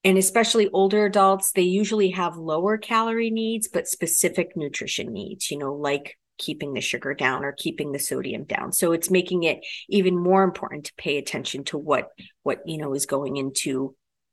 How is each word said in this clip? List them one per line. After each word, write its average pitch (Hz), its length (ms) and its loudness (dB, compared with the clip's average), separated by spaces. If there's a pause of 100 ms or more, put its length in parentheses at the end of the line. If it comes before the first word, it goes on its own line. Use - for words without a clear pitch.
And 190 140 6
especially 214 500 4
older 196 380 4
adults, 196 480 4
they 185 80 4
usually 196 480 4
have 175 260 -2
lower 165 420 0
calorie 226 540 0
needs, 220 380 -2
but 170 180 -2
specific 170 680 0
nutrition 139 560 -6
needs, - 360 -8
you 147 80 -6
know, 139 160 -4
like 143 440 -4 (220)
keeping 147 340 -8
the 123 80 -4
sugar 131 320 -4
down 131 320 -2
or 143 60 -4
keeping 147 400 -6
the 143 80 -6
sodium 135 460 -4
down. - 260 -6
So 170 220 2
it's 165 180 -2
making 180 320 2
it 151 160 0 (280)
even 185 300 2
more 185 260 4
important 165 420 -4
to - 100 -12
pay 147 220 -4
attention 139 480 -2
to 160 120 -6
what, 143 320 0 (320)
what, - 260 -4
you 160 120 -6
know, 139 160 -4
is 139 100 -2
going 139 320 -2
into 135 580 -4 (380)